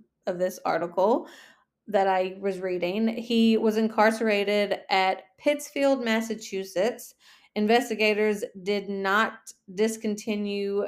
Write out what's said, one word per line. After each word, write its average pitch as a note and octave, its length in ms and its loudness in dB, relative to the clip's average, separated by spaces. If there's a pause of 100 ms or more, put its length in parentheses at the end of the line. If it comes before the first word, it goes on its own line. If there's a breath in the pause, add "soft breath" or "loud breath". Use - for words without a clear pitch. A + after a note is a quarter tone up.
(260)
of F3+ 140 -4
this F#3 260 -2
article F3+ 640 0 (600 loud breath)
that G3 200 2
I F#3+ 340 0
was F#3+ 180 -4
reading, F#3 480 -2
he A3+ 480 2
was A3 220 2
incarcerated G#3 1120 2
at F#3+ 340 0 (140)
Pittsfield, C#4 680 0
Massachusetts. A3 1080 -2 (420 soft breath)
Investigators G#3+ 880 2 (180)
did G3 260 -4
not G3 680 -2 (200)
discontinue, G#3 1160 -2